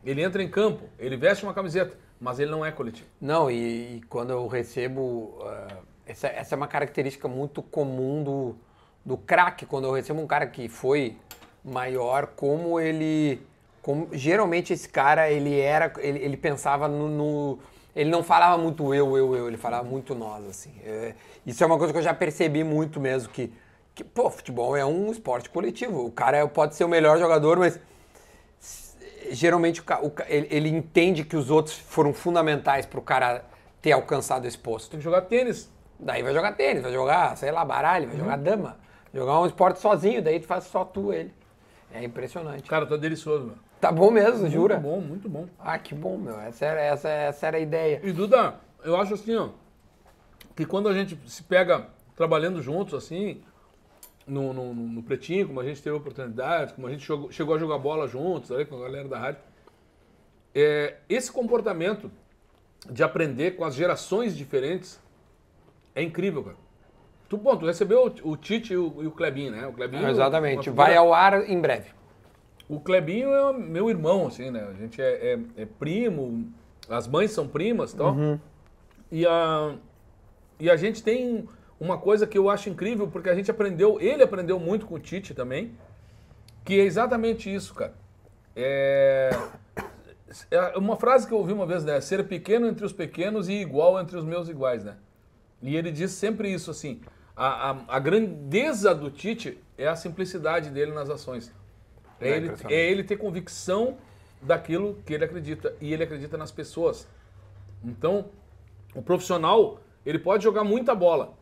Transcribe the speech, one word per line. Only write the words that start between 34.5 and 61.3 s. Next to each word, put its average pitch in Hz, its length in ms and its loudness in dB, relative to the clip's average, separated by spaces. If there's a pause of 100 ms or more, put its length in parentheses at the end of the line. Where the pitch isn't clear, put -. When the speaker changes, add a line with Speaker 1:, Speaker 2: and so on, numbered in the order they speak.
Speaker 2:
posto. 110 340 -8
Speaker 1:
Tem 160 80 -10
que 143 40 -12
jogar 170 180 2
tênis. 233 500 -2 (280)
Speaker 2:
Daí 123 240 -4
vai 131 100 -2
jogar 185 200 0
tênis, 208 300 0
vai 123 80 -4
jogar, 131 460 2
sei 139 140 -4
lá, 165 120 -2
baralho, 143 440 0
vai 117 80 -10
Speaker 1:
Uhum. 147 80 -6
Speaker 2:
jogar 170 140 -2
dama. 165 400 -2 (360)
Jogar 135 260 2
um 180 60 4
esporte 180 340 4
sozinho, 208 440 2
daí 156 160 2
tu 165 80 -10
faz 185 180 -4
só 185 180 -2
tu, 196 300 -4
ele. 165 180 -6 (600)
É 113 100 -10
impressionante. 135 640 -10
Speaker 1:
Cara, 156 200 0
tá 151 100 0
delicioso, 151 480 -2
meu. 107 100 -12 (240)
Speaker 2:
Tá 165 120 4
bom 170 180 8
mesmo, 226 300 6
Speaker 1:
Muito 175 120 2
Speaker 2:
jura? 180 260 4
Speaker 1:
bom, 147 240 -2
muito 175 280 -10
bom. 160 160 -8 (140)
Speaker 2:
Ah, 160 180 -6
que - 160 -12
bom, 180 240 -6
meu. 117 220 -10
Essa 117 260 -8
era, 156 160 0
essa, 147 280 0
essa 147 380 -2
era 160 100 -2
a - 20 0
ideia. 156 440 0
Speaker 1:
E, 196 80 -2
Duda, 175 440 4 (280)
eu 160 120 2
acho 196 180 0
assim, 214 220 -2
ó, 175 140 -2 (1040)
que 156 100 -4
quando 202 240 -2
a 196 40 2
gente 190 340 -4
se 123 160 -18
pega 175 440 4 (280)
trabalhando 165 460 0
juntos, 156 340 -4
assim, 165 460 -8 (840)
no, 139 280 -4
no, 127 200 -8
no 117 300 -8
Pretinho, 160 440 -2
como 135 120 -8
a 123 60 -6
gente 143 180 -8
teve 151 120 -4
oportunidade, 139 760 -4
como 127 140 -12
a - 40 -8
gente 143 140 -12
jogou, 147 260 -6
chegou 156 240 -2
a 156 40 -2
jogar 156 180 -2
bola 147 300 -2
juntos, 139 440 -6
ali 135 140 -2
com 147 120 -16
a - 20 -12
galera 135 280 -12
da 127 120 -10
rádio, 139 220 -8 (1120)
é, 147 400 2 (140)
esse 247 220 -2